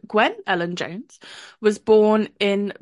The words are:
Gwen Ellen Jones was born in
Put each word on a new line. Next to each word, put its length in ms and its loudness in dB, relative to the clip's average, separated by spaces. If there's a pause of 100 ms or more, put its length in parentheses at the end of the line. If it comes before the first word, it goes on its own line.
Gwen 280 0 (120)
Ellen 280 -4
Jones 440 -12 (420)
was 180 0
born 500 2 (100)
in 420 -2